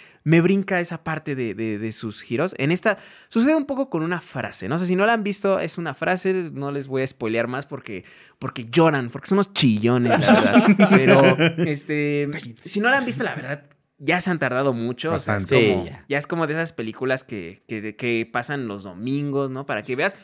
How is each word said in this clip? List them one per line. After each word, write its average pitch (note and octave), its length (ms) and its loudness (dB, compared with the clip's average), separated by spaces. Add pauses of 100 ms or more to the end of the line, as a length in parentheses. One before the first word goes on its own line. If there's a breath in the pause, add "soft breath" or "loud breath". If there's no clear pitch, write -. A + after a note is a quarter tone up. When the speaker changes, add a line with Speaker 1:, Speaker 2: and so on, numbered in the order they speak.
(240 loud breath)
Speaker 1:
me E3 180 6
brinca F#3+ 380 2
esa E3+ 240 -8
parte D#3 320 -6
de, A#2+ 180 -4
de, G#2+ 240 -4
de A2 140 -6
sus G#2+ 320 -10
giros. C3+ 340 -2
En C#3 140 0
esta G3 260 0 (320 loud breath)
sucede C4 260 2
un D4 120 0
poco C4+ 240 -4
con E3 100 -2
una E3+ 200 -4
frase, G#2 460 -8
¿no? A#2 80 -2
O - 40 0
sea, F3+ 80 -4
si F3+ 80 2
no G3 100 2
la A#3 80 4
han A3+ 100 -2
visto, G3 360 -2
es - 180 -6
una E3 160 -6
frase, F3+ 400 -2 (180)
no C#3 200 -8
les C#3 160 -6
voy C3+ 160 -2
a C3 40 -2
spoilear A#2 400 -2
más B2+ 200 -6
porque, G#2+ 380 -12 (340 loud breath)
porque - 260 -8
lloran, C3+ 460 2
porque - 180 -12
son F#3+ 80 2
unos G3 160 0
chillones, A#2+ 680 4
la - 140 6
verdad. G3+ 560 6
Speaker 2:
<laughs> - 20 -
Speaker 1:
Pero, C#3 460 8 (260)
este, D3 680 -2
Speaker 2:
Cállate. - 380 -14
Speaker 1:
si G3+ 100 -4
no A3 100 2
la C4+ 80 4
han C4 80 -2
visto, B3 180 -4
la D#3+ 120 -4
verdad, C#3+ 300 -10 (340)
ya D#3 200 2
se F3+ 120 -2
han E3 80 0
tardado C3 340 0
mucho. A#2+ 400 -4
O D#3+ 60 0
sea, G#2+ 180 0
es G2 60 -2
Speaker 2:
Bastante. A2+ 300 4
Speaker 1:
como, F2+ 120 0
Speaker 3:
Sí, E2 60 -12
ya. - 180 -20
Speaker 1:
ya C#3 80 0
es C#3+ 80 -4
como E3 220 -2
de D3 60 -2
esas E3 200 -4
películas B2+ 500 -4
que, F#2+ 440 -12
que, G#2+ 280 -8
que A#2 380 -2
pasan B2 340 -6
los G2+ 140 -10
domingos, C3+ 720 -6
¿no? C3+ 160 -10
Para A2 160 -6
que B2+ 120 -6
veas F3 280 -4